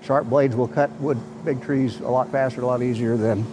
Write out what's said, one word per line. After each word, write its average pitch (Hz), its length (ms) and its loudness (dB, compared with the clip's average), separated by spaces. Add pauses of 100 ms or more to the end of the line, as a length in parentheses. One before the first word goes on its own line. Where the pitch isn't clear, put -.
Sharp 135 260 2
blades 135 260 4
will 120 120 2
cut 143 220 0 (100)
wood, 139 200 -2 (240)
big 139 180 -2
trees 131 380 0
a - 80 -8
lot 123 240 0
faster, 131 300 0
a 123 40 -2
lot 123 160 2
easier 120 360 0
than 110 360 2